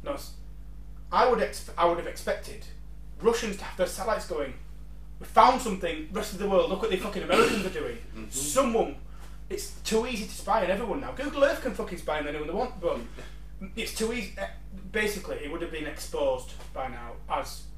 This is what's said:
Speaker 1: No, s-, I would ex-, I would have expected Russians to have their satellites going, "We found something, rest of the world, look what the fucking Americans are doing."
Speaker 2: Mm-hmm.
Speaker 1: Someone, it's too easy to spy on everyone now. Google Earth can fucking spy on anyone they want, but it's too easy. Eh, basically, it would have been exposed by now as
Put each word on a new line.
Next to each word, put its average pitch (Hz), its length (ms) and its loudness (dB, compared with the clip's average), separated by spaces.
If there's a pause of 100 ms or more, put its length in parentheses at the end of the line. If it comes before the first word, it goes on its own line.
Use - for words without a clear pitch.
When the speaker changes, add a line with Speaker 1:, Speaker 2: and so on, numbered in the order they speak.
Speaker 1:
No, 285 100 -2
s-, - 200 -8 (760)
I 220 160 8
would 226 140 6
ex-, - 340 -2
I 170 100 6
would 170 120 6
have - 80 -4
expected - 580 -4 (560)
Russians 220 380 4
to - 60 -10
have - 140 -8
their 180 100 2
satellites 190 400 -2
going, 156 260 -2 (680)
"We - 60 -10
found 247 360 8
something, 175 500 -2
rest 202 220 -2
of 185 60 -6
the 202 80 0
world, 175 220 6
look 190 140 0
what 220 80 2
the 185 60 2
fucking 196 260 -4
Americans 214 420 6
are 185 40 0
doing." - 280 -4 (180)
Speaker 2:
Mm-hmm. 107 140 -10
Speaker 1:
Someone, 226 680 2 (540)
it's - 220 -6 (120)
too 220 220 4
easy 226 200 -4
to - 60 -10
spy - 320 2
on 214 60 0
everyone 196 320 0
now. - 120 -6
Google 285 300 2
Earth 311 200 4
can 240 100 -2
fucking 175 240 -4
spy 151 220 0
on 147 80 -2
anyone 151 200 -4
they 165 60 -4
want, 240 260 -2
but 156 200 0 (760)
it's 220 200 -4
too 226 180 0
easy. 214 240 -4
Eh, 196 80 -2 (460)
basically, 202 460 0
it 147 140 -6
would 170 120 -4
have - 80 -6
been 151 160 -4
exposed 139 640 0 (220)
by 131 160 -4
now - 240 -10 (140)
as - 360 -4 (140)